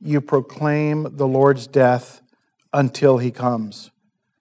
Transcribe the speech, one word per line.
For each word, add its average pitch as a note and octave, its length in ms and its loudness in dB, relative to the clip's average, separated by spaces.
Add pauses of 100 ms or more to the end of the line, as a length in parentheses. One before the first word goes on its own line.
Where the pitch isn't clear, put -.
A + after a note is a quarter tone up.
you D3 200 -2
proclaim D3+ 880 -2 (100)
the C#3 120 -2
Lord's C3+ 400 2
death B2 520 0 (520)
until C3+ 460 2
he B2 120 -4
comes." A#2 640 -6 (480)